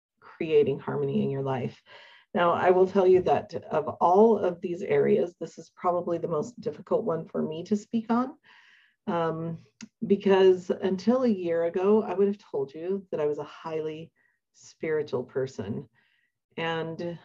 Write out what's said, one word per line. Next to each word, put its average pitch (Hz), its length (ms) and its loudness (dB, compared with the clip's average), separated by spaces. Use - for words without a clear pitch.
creating 147 580 2
harmony 139 440 -2
in 139 80 0
your 135 120 -4
life. 131 380 -4
Now, 175 180 2
I 180 180 2
will 185 160 6
tell 185 200 2
you 185 160 6
that - 320 -2
of 151 180 -2
all 202 360 6
of 175 240 -2
these 175 220 -8
areas, 143 580 2
this 160 180 -14
is 165 160 -20
probably 175 440 -2
the 165 100 -6
most 156 320 -4
difficult - 440 -4
one 165 200 -4
for - 180 -6
me 156 220 -8
to 208 120 0
speak 220 340 -6
on, 254 260 -2
um, 165 520 -4
because 190 640 4
until 202 520 0
a 247 60 2
year 170 360 0
ago, 190 380 2
I 202 120 -6
would 196 120 2
have 202 120 -2
told - 360 -6
you 185 360 -6
that 165 100 -6
I 151 60 0
was 147 120 -2
a 147 60 -10
highly 160 680 -8
spiritual 151 680 -4
person. 131 640 -6
And 165 680 -6